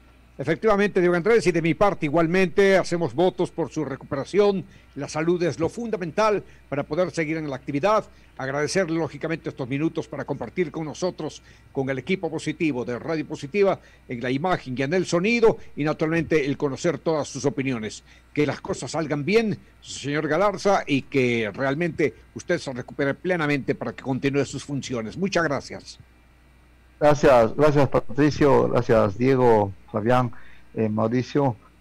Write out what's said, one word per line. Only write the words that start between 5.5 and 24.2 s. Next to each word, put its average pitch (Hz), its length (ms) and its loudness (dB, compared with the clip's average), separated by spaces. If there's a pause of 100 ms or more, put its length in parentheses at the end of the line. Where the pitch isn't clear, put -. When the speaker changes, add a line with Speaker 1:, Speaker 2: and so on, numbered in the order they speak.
Speaker 1:
lo 160 100 0
fundamental 208 760 -2 (240)
para 139 160 -4
poder 165 260 -2
seguir 160 280 -4
en 151 120 -8
la 131 60 -6
actividad. 185 480 0 (320)
Agradecerle, 151 640 -2
lógicamente, 160 500 -6
estos 127 200 -8
minutos 151 380 -4
para 131 180 -10
compartir 139 460 -4
con 165 140 -8
nosotros, 156 580 -8 (300)
con 135 180 -2
el 131 80 -4
equipo 185 320 -4
positivo 147 540 -4
de 120 160 -6
Radio 156 260 -4
Positiva, 160 540 0 (280)
en 120 120 -8
la 127 100 -4
imagen 139 480 -2
y 135 40 -2
en 143 120 -2
el 185 120 0
sonido, 208 520 2 (160)
y 143 80 -4
naturalmente 156 640 0
el 143 100 0
conocer 147 420 -2
todas 156 280 -2
sus - 180 -6
opiniones. 127 600 -4 (280)
Que 147 140 0
las 139 140 -4
cosas - 320 -8
salgan 147 320 -4
bien, 208 340 2 (220)
señor 147 480 -6
Galarza, 190 580 2
y 135 160 0
que 120 500 0
realmente 139 640 -2 (200)
usted - 240 -4
se 135 140 -10
recupere 139 420 -4
plenamente 147 600 -2
para 117 180 -8
que - 120 -16
continúe 135 400 -2